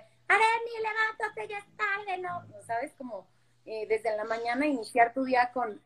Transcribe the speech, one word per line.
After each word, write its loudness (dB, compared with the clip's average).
"Aremi, 4
levántate, -2
ya -8
es -14
tarde", -2
¿no? -6
¿Sabes? -4
Como, -10
eh, -6
desde 2
la 0
mañana 0
iniciar 0
tu -2
día 2
con -4